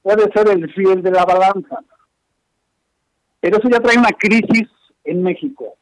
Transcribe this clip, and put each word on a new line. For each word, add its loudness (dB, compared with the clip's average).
Puede 0
ser 2
el -2
fiel 0
de -2
la 2
balanza. -2
Pero 0
eso 0
ya 2
trae 2
una 4
crisis 0
en -4
México. -8